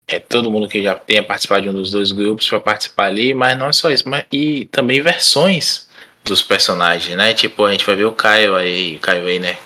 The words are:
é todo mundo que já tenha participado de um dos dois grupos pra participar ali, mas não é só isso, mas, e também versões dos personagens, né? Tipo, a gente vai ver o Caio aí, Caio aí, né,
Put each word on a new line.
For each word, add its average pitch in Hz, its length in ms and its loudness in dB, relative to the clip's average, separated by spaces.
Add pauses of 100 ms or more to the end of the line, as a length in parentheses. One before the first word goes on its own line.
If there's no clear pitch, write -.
é 87 120 -4
todo 117 320 -2
mundo 107 160 -2
que 104 140 -4
já 98 140 0
tenha 107 280 0
participado 104 400 -2
de 101 60 -4
um 98 40 -4
dos 95 180 -6
dois 101 200 -2
grupos 104 380 -2
pra 110 100 0
participar 104 460 -2
ali, 107 280 0
mas 131 240 0
não 131 100 -4
é 147 60 0
só - 180 2
isso, 135 160 0
mas, 139 240 -4
e 143 400 -2
também 135 300 2
versões 170 840 0 (380)
dos 95 180 0
personagens, 87 760 0
né? 104 180 2
Tipo, 107 320 0
a 101 60 2
gente 98 140 0
vai 101 100 2
ver 101 100 2
o 113 60 0
Caio 107 440 4
aí, 90 440 -2
Caio 90 280 -2
aí, 90 120 0
né, 90 260 -6